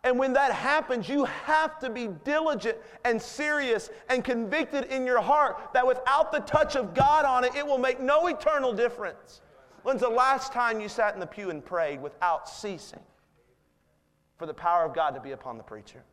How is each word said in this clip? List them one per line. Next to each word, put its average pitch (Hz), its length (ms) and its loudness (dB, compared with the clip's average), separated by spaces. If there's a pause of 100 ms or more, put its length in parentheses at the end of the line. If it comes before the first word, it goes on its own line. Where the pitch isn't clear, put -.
And 254 140 2
when 262 160 2
that 269 200 4
happens, 254 560 0
you 277 160 2
have 311 540 0
to 262 100 -6
be 233 180 -6 (160)
diligent 285 540 0 (260)
and 226 180 0
serious 277 680 -2 (180)
and 254 160 0
convicted 254 640 -2
in 262 200 -2
your 247 140 4
heart 285 540 2
that 254 120 4
without 262 460 2
the 302 100 0
touch 302 360 0
of 196 160 -4
God 285 320 6
on 254 180 2
it, 247 120 0
it 285 100 -2
will 277 140 0
make 254 200 0
no 294 280 4
eternal 285 440 0
difference. 220 720 -4 (420)
When's 254 180 0
the 247 80 2
last 262 440 2
time 233 260 0
you 208 80 -8
sat 208 280 0
in 190 40 -12
the 180 80 -8
pew 202 220 -8
and 151 160 -10
prayed 151 360 -4
without 160 460 -4
ceasing - 540 -12 (1400)
for 165 80 -10
the 156 80 -10
power 170 320 2
of 156 80 -6
God 151 220 0
to 113 40 -10
be 135 120 -12
upon 123 260 -12
the 110 60 -16
preacher? 107 500 -18